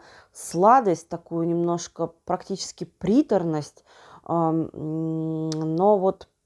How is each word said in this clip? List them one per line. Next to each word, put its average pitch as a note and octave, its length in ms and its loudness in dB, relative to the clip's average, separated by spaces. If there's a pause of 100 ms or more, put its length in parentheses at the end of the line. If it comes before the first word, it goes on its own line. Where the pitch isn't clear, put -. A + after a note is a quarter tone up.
(320)
сладость, G3+ 800 2
такую E3+ 380 -6
немножко E3+ 600 -2 (180)
практически - 600 -8
приторность, F3 1000 0 (400)
ам, D#3+ 500 0
м, D#3+ 760 -4 (260)
но G3+ 220 4
вот F#3 320 -2 (160)